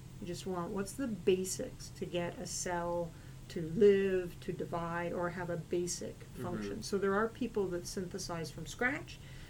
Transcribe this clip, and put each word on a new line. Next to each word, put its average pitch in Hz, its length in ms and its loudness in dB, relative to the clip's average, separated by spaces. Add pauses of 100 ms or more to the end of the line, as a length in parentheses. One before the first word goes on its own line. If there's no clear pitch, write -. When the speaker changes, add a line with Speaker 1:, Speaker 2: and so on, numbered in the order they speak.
(200)
Speaker 1:
You - 60 -10
just 170 200 -6
want, 175 220 -2
what's 202 240 -2
the 269 140 -2
basics 185 840 2 (100)
to 185 60 -4
get 175 340 -2
a 180 80 -6
cell 175 640 -2 (380)
to 165 260 -4
live, 196 640 8
to 185 120 -4
divide, 170 640 -2
or 175 160 2
have 175 200 -4
a 165 60 0
basic 175 640 -2
Speaker 2:
Mm-hmm. - 220 -10
Speaker 1:
function. 208 400 -2
So - 160 0
there 196 160 4
are 220 140 4
people 220 400 0
that 175 180 -2
synthesize 175 640 -4
from 160 160 -8
scratch, 285 520 -2 (320)